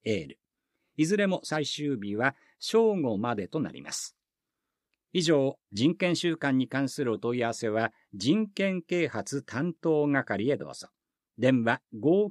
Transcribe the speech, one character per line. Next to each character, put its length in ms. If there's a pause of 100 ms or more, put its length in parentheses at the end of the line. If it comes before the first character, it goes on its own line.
ー 40
エ 40 (100)
ー 40
ル。 100 (580)
い 80
ず 140
れ 80
も 180
最 220
終 360
日 140
は 180 (240)
正 380
午 220
ま 180
で 120
と 120
な 100
り 120
ま 100
す。 240 (960)
以 100
上、 360 (140)
人 220
権 220
週 200
間 220
に 100
関 200
す 160
る 100
お 40
問 200
い 60
合 40
わ 60
せ 160
は、 220 (220)
人 320
権 360
啓 260
発 340
担 300
当 340
係 440
へ 60
ど 120
う 60
ぞ。 140 (500)
電 260
話 160 (180)
五 320